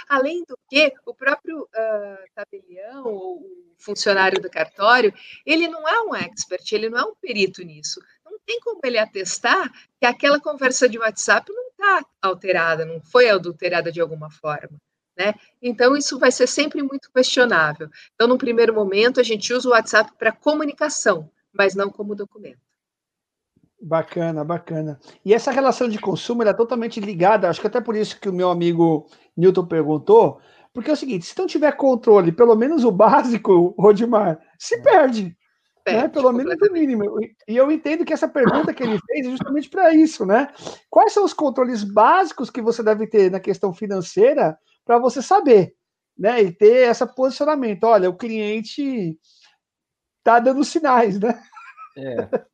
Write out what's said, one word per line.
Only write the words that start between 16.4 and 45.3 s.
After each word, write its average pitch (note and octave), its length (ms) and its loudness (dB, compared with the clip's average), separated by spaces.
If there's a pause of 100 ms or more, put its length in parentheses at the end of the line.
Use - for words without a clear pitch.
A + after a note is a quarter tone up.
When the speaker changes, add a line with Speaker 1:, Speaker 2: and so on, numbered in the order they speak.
Speaker 1:
sempre D4 360 -4
muito C4+ 300 -10
questionável. F3 800 0 (240)
Então, A#3 120 2
no B3+ 120 2
primeiro A#3 360 0
momento, G#3+ 460 0
a - 20 4
gente A3 300 -4
usa B3+ 160 -4
o B3 40 4
WhatsApp A3 460 2
pra A3 140 -2
comunicação, D4 960 -4 (220)
mas G3 220 0
não G3 160 -4
como G#3 240 -10
documento. G3+ 460 -18 (1200)
Speaker 2:
Bacana, D#3+ 600 -4
bacana. D#3 560 -8 (240)
E G3 100 4
essa A#3 160 -2
relação B3+ 380 0
de G#3+ 100 -4
consumo, G#3 440 -4
ela G#3 100 2
é - 20 2
totalmente A#3 460 -4
ligada, G3 500 0
acho D#3+ 100 -6
que - 60 -4
até A#3+ 140 -2
por A3+ 160 -6
isso G#3 240 -6
que - 80 -8
o F#3+ 40 -4
meu F3+ 160 -2
amigo E3+ 600 0 (260)
Newton F3+ 300 4
perguntou, D#3+ 760 2 (320)
porque A#3+ 160 -10
é D#4 40 2
o D4 40 0
seguinte: A#3+ 300 -8
se - 100 -20
não F4+ 120 -4
tiver D4 240 0
controle, A3+ 580 4
pelo A#3 240 6
menos B3 300 0
o A3+ 80 2
básico, G#3 840 4
Rodimar, G3+ 640 2 (160)
se - 240 -6
perde, C4 560 2 (480)
Speaker 1:
Perde, A3 180 0
Speaker 2:
né? D#4 60 0
Pelo C4 240 2
menos C4+ 200 -2
o E4 60 -6
Speaker 1:
completamente. F4 280 2
Speaker 2:
mínimo. A3+ 340 -2
E, A3+ 140 -10 (140)
e A3 80 -4
eu C4 140 4
entendo D#4 340 -2
que D#4+ 80 -4
essa D#4 160 -4
pergunta D4 440 0
que C4 100 -10
ele A3 220 -2
fez C#4 220 -6
é B3 40 -8
justamente C4+ 380 -6
pra F4+ 240 2
isso, D#4 320 0
né? A3+ 240 2 (400)
Quais G4 240 4
são G4+ 120 2
os D#4+ 80 0
controles B3+ 500 -2
básicos B3 680 2
que B3 120 -8
você A3+ 200 -2
deve G#3+ 240 0
ter G3+ 240 4
na F#3 100 -6
questão F#3 340 -4
financeira G3+ 840 0 (280)
pra A#3 140 4
você B3 220 -2
saber, C4+ 540 4 (420)